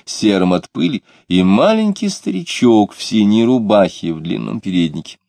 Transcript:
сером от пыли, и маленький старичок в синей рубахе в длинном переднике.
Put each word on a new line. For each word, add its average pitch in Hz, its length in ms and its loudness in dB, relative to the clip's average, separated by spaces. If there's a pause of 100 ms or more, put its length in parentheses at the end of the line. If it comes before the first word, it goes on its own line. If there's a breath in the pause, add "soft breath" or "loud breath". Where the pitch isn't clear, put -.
сером 98 480 0
от 87 160 -2
пыли, - 340 -4 (260 soft breath)
и 90 140 2
маленький 202 640 2
старичок 127 840 0
в - 100 -16
синей 110 420 2
рубахе 104 680 0
в 80 80 -10
длинном 104 400 -8
переднике. 85 580 -4 (100)